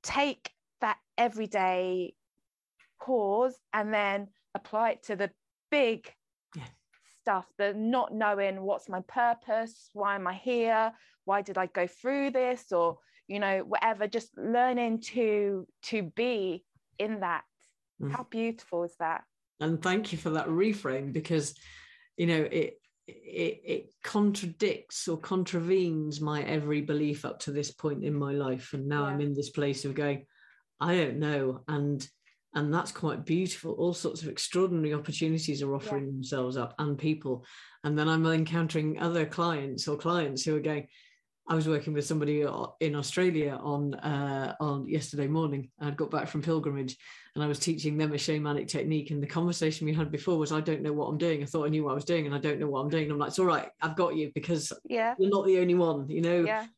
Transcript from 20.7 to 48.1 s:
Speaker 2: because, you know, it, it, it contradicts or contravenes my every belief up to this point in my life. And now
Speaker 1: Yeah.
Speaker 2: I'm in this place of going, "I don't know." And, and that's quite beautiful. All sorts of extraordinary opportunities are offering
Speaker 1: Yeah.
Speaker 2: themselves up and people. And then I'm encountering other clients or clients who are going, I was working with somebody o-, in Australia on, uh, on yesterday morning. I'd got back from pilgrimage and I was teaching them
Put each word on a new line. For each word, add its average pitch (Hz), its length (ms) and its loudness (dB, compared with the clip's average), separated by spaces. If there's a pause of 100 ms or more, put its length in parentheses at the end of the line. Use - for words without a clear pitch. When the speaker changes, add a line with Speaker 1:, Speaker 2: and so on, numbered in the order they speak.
Speaker 2:
because, 156 420 -2 (640)
you 170 100 2
know, 160 240 4
it, - 300 0 (280)
it, - 560 -6
it - 380 -6
contradicts 202 1040 0
or 160 100 0
contravenes 170 1000 0
my 151 220 -2
every 147 400 0
belief 147 420 -2
up - 160 -8
to - 120 -6
this 143 180 -4
point - 340 -4
in 151 100 0
my 143 180 -2
life. 131 400 -2
And 135 160 -4
now 147 180 0
Speaker 1:
Yeah. 139 60 -2
Speaker 2:
I'm 143 80 -2
in 143 140 0
this 143 160 -4
place 143 340 -2
of 135 100 -4
going, 143 320 -2 (540)
"I 170 160 4
don't 143 220 2
know." 139 500 0
And, 143 380 0 (480)
and 147 200 0
that's 165 180 0
quite - 320 -4
beautiful. 175 480 -2
All 175 220 0
sorts - 280 -6
of 160 60 -6
extraordinary 175 640 0
opportunities 151 680 -2
are 139 120 0
offering 139 320 -4
Speaker 1:
Yeah. 139 60 -6
Speaker 2:
themselves 131 440 -2
up 120 220 -4
and 147 200 -2
people. 147 460 -2 (400)
And 147 140 0
then 151 100 4
I'm 160 180 4
encountering 160 720 2
other 170 280 2
clients 156 600 -2
or 147 100 0
clients 151 480 0
who 156 120 2
are 147 40 2
going, 151 280 -2 (600)
I 165 60 2
was 156 140 2
working 156 240 0
with 147 120 0
somebody 147 400 2
o-, - 360 -4
in 147 160 0
Australia 151 640 0
on, 143 320 0
uh, 139 640 -2
on 143 300 -2
yesterday 147 400 -2
morning. 143 420 0 (100)
I'd 147 160 -4
got 147 140 -2
back 151 160 -2
from 151 160 -4
pilgrimage 143 540 -2 (400)
and 147 80 0
I - 20 0
was 147 140 0
teaching 151 380 0
them 156 140 2